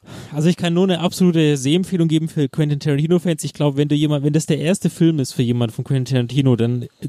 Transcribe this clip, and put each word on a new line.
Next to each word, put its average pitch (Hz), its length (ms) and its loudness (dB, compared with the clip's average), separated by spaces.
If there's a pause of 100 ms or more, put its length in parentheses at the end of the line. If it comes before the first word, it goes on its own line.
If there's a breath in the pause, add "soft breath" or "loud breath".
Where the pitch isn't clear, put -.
(320 loud breath)
Also 151 160 0
ich 175 80 2
kann 170 160 -2
nur 180 120 4
eine 180 160 0
absolute 165 580 2
Sehempfehlung 165 500 0
geben 160 200 0
für 143 200 -2
Quentin 147 320 -2
Tarantino-Fans. 160 640 0
Ich 143 80 -8
glaube, 147 240 -2
wenn 147 120 2
du 147 60 2
jemand, 147 300 0
wenn 147 80 0
das 160 140 0
der 151 120 0
erste 170 300 -2
Film 165 300 2
ist 131 160 -2
für 135 80 0
jemand 120 300 0
von 127 120 -8
Quentin 131 220 -2
Tarantino, 127 500 2
dann, 120 300 -2 (220)